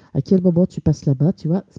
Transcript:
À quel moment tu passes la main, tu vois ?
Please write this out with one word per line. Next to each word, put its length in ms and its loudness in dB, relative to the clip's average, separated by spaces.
À 80 -4
quel 220 0
moment 240 2
tu 140 -8
passes 260 -2
la 80 2
main, 180 0
tu 160 -8
vois ? 160 -2